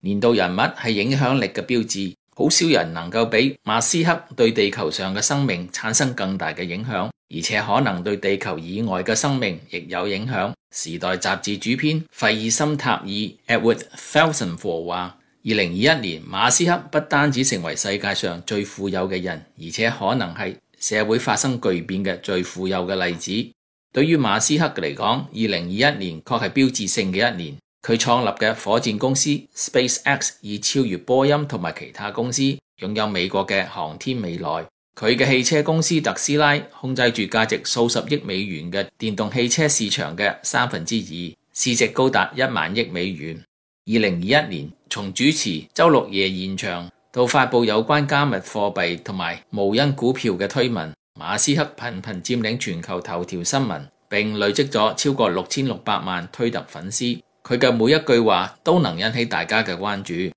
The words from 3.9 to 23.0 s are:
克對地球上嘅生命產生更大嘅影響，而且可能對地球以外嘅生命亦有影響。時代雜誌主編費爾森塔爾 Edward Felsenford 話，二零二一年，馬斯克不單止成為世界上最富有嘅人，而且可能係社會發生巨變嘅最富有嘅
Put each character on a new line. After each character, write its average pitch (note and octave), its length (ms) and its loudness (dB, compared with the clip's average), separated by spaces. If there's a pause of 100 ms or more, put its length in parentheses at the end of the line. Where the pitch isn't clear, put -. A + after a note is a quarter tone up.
克 E3 220 2 (100)
對 A2+ 160 4
地 G#2+ 180 2
球 F#2+ 220 -4
上 F#2+ 240 -4
嘅 G#2 80 -2
生 C#3+ 220 2
命 F2 240 -2
產 A2 260 -6
生 C3 180 2
更 G2 240 -2
大 D#2+ 160 -4
嘅 F2+ 120 -8
影 F2+ 200 -6
響， A2+ 240 -2 (240)
而 E2 80 -6
且 G#2 220 -2
可 G2+ 200 2
能 G2 200 0
對 G#2 140 0
地 G2 200 0
球 F#2+ 220 -4
以 F2+ 240 -6
外 F#2 220 -2
嘅 A2+ 100 0
生 C#3 220 2
命 G2 240 -2 (100)
亦 F2 180 -10
有 F2+ 200 -4
影 G2+ 180 -4
響。 G2+ 260 -2 (220)
時 E2 240 -8
代 F2+ 120 -2
雜 F#2+ 300 -2
誌 G#2 160 -4
主 G#2+ 140 -4 (100)
編 D#3 220 0 (100)
費 A2 300 0
爾 A2+ 80 -2
森 D3+ 260 0
塔 C3 180 0
爾 - 120 -6
Edward A2 760 0 (160)
Felsenford F#2+ 920 0
話， F2 300 -6 (280)
二 A2 100 0
零 F#2+ 160 2
二 F2 40 -6
一 C3+ 260 4
年， E2 240 -4
馬 F#2+ 260 0
斯 E3+ 140 4
克 F3 280 2
不 D3+ 80 4
單 D3 320 2
止 B2+ 120 0
成 G#2 180 0
為 D#2+ 120 -4
世 G2 240 -2
界 G2+ 160 -2
上 F2 280 -4
最 G#2 220 -2
富 G2+ 240 -6
有 F#2 200 0
嘅 F#2 140 -2
人， E2 220 -6 (160)
而 D#2+ 100 -12
且 A2+ 200 0
可 G#2+ 260 0
能 F#2 180 -4
係 F#2+ 200 -6 (240)
社 G#2+ 260 0
會 A2 140 2
發 A#2 160 0
生 B2+ 260 0
巨 F2+ 220 0
變 F#2+ 220 -4
嘅 F#2 160 -4
最 F#2 220 -2
富 F#2 260 -6
有 F#2 180 -2
嘅 F#2+ 80 -2 (120)